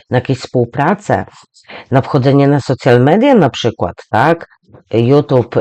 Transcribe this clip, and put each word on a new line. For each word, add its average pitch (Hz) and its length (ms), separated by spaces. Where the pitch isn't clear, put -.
na 127 80
jakieś 127 220
współpracę, 127 840
na 131 100
wchodzenie 139 460
na 143 120
social 123 440
media 220 320
na 156 140
przykład, - 460
tak? 151 340
YouTube, 127 680